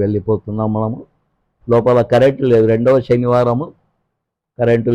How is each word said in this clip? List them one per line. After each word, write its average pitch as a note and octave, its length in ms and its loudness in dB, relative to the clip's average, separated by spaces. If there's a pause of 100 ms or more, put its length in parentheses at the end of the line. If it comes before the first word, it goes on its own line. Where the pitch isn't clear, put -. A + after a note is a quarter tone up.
వెళ్ళిపోతున్నాం G#2 720 -4
మనము. A2 240 -6 (680)
లోపల A#2+ 320 2 (140)
కరెంటు C3+ 380 2
లేదు, A2+ 220 4
రెండవ B2 220 2 (120)
శనివారము B2 600 0 (920)
కరెంటు A#2 360 0